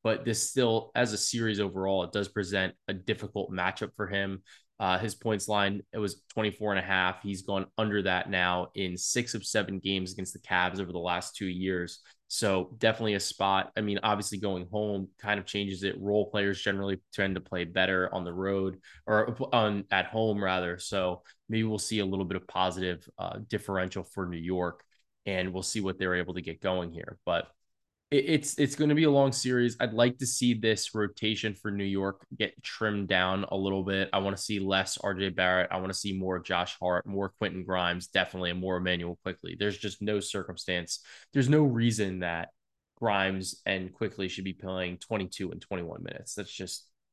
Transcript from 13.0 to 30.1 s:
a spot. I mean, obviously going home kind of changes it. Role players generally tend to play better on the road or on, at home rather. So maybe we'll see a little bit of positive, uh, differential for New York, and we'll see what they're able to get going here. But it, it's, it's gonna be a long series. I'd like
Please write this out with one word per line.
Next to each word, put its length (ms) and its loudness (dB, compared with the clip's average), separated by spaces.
a 60 0
spot. 560 0
I 40 -2
mean, 240 0
obviously 340 0
going 320 -4
home 380 -2
kind 220 -2
of 60 -8
changes 360 -4
it. 160 -2
Role 320 2
players 320 0
generally 380 0
tend 220 0
to 60 -4
play 240 -4
better 500 2
on 80 -2
the 100 -6
road 460 -2
or 320 2
on, 380 4
at 160 2
home 380 0
rather. 340 0
So 440 -2
maybe 160 2
we'll 140 0
see 200 -2
a 80 2
little 200 0
bit 100 -2
of 100 -8
positive, 640 0
uh, 200 -6
differential 560 -2
for 220 -6
New 100 -6
York, 480 -2
and 260 0
we'll 120 -4
see 160 -4
what 180 -2
they're 180 0
able 180 -2
to 80 -6
get 180 -8
going 320 0
here. 320 -12
But 240 0
it, 160 6
it's, 320 0
it's 160 2
gonna 200 4
be 100 6
a 60 8
long 220 6
series. 480 2
I'd 120 0
like 260 4